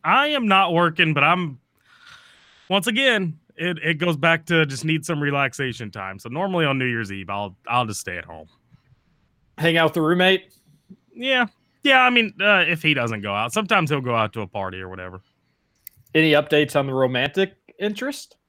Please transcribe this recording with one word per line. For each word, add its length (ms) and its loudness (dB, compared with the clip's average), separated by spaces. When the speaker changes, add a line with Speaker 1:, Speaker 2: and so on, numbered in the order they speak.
Speaker 1:
I 240 4
am 200 -2
not 240 4
working, 440 2
but 80 2
I'm, 360 0
once 160 0
again, 540 0
it, 220 -4
it 160 -2
goes 200 0
back 300 2
to 220 2
just 180 -8
need 180 0
some 160 -4
relaxation 680 -4
time. 300 -12
So 100 -16
normally 360 -2
on 120 0
New 80 -2
Year's 260 -2
Eve, 200 -10
I'll, 260 -8
I'll 200 0
just 140 -8
stay 180 -10
at 60 -16
home. 220 -20
Speaker 2:
Hang 200 2
out 80 4
with 100 2
the 80 0
roommate? 500 2
Speaker 1:
Yeah. 360 -2
Yeah, 200 4
I 100 4
mean, 280 0
uh, 280 4
if 160 -4
he 100 2
doesn't 280 -2
go 120 -4
out, 180 -2
sometimes 380 0
he'll 100 -2
go 160 -2
out 180 0
to 80 -8
a 60 -8
party 320 -8
or 100 -12
whatever. 320 -14
Speaker 2:
Any 180 4
updates 480 2
on 60 -2
the 80 -6
romantic 640 0
interest? 580 -8